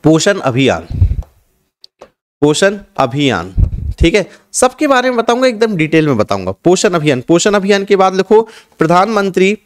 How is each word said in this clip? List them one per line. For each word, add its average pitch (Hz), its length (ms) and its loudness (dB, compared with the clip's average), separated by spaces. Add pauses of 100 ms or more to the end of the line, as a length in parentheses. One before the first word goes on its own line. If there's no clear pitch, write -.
पोषण 160 380 2
अभियान, 113 460 0 (1500)
पोषण 170 360 0 (200)
अभियान, 120 560 -2 (460)
ठीक 170 160 2
है, 190 100 0 (280)
सबके 262 340 -2
बारे 254 220 0
में 247 80 -2
बताऊंगा, 240 300 0
एकदम 220 280 -2
डिटेल 160 320 0
में 127 100 0
बताऊंगा। 95 340 -4 (120)
पोषण 180 300 2
अभियान, 147 280 0
पोषण 170 320 0
अभियान 196 320 0
के 202 100 2
बाद 185 200 0
लिखो 208 260 2 (380)
प्रधानमंत्री 190 880 0